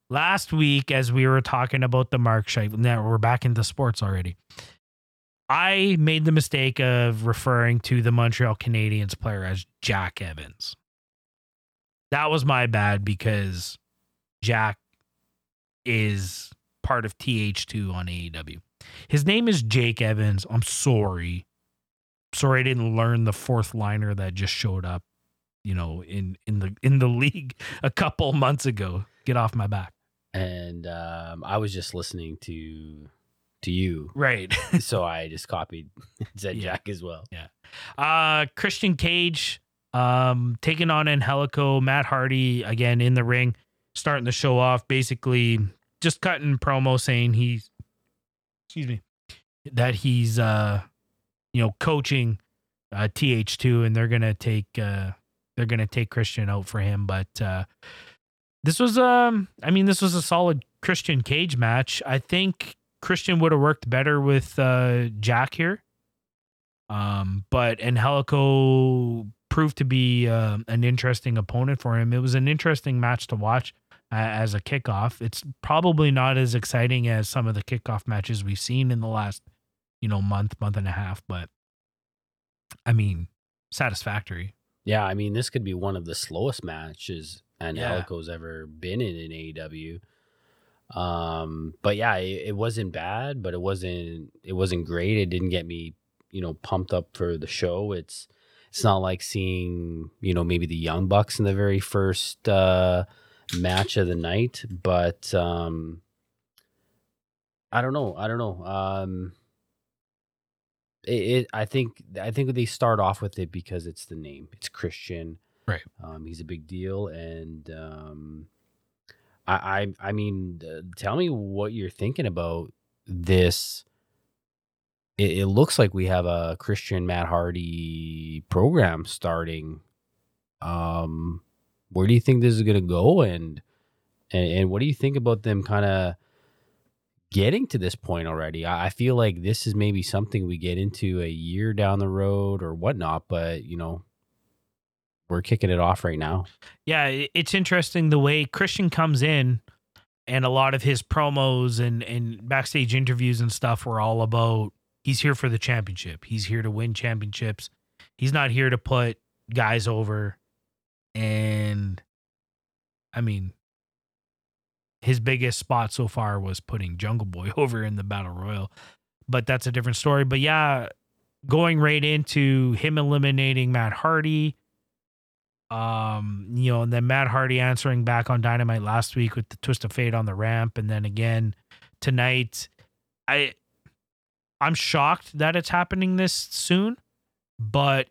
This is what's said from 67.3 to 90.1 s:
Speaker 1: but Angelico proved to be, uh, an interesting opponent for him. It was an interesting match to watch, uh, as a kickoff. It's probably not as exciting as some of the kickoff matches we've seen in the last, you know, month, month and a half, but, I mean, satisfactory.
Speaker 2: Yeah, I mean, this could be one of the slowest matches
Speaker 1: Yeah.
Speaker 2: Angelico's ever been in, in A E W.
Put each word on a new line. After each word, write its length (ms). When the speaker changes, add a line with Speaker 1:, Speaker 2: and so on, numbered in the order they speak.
Speaker 1:
but 320
Angelico 1500
proved 300
to 60
be, 440
uh, 380
an 160
interesting 560
opponent 420
for 160
him. 160
It 60
was 160
an 140
interesting 500
match 300
to 80
watch, 360
uh, 60
as 360
a 80
kickoff. 600
It's 220
probably 480
not 260
as 200
exciting 500
as 220
some 180
of 80
the 80
kickoff 460
matches 340
we've 160
seen 320
in 100
the 60
last, 360
you 80
know, 120
month, 400
month 160
and 120
a 40
half, 360
but, 200
I 80
mean, 360
satisfactory. 840
Speaker 2:
Yeah, 200
I 100
mean, 200
this 160
could 140
be 100
one 220
of 80
the 100
slowest 500
matches 800
Speaker 1:
Yeah. 80
Speaker 2:
Angelico's 600
ever 380
been 340
in, 160
in 160
A 20
E 200
W. 440